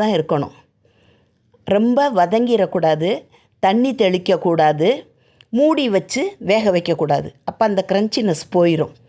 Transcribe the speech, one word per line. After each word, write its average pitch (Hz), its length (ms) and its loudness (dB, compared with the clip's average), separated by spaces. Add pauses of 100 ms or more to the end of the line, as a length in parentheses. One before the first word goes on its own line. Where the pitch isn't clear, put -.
தான் 214 140 0
இருக்கணும். 156 380 -4 (1120)
ரொம்ப 233 320 0 (200)
வதங்கிடக்கூடாது, 180 920 0 (520)
தண்ணி 233 300 2 (100)
தெளிக்கக்கூடாது, 175 880 2 (680)
மூடி 294 300 2
வச்சு 214 360 -2 (140)
வேக 208 380 0
வைக்கக்கூடாது. 151 520 -2 (160)
அப்ப - 160 -10 (100)
அந்த 190 180 -2
கிரன்ச்சினஸ் 208 560 -2 (100)
போயிரும். 170 400 0 (140)